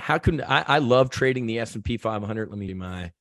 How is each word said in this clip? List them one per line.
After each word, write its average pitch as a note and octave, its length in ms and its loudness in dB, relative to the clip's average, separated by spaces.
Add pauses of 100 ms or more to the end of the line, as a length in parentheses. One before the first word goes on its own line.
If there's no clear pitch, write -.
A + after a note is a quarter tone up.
How D#3 180 0
can, D#3+ 220 0
I, C3+ 260 0
I C#3+ 120 4
love B2+ 320 4
trading B2+ 360 0
the A2+ 140 -2
S A2+ 160 -6
and G#2+ 80 -8
P A#2 120 0
five G#2+ 280 -4
hundred. A2 260 -4
Let G#2 80 -10
me G2 80 -6
do F#2+ 80 -8
my, F2+ 460 -8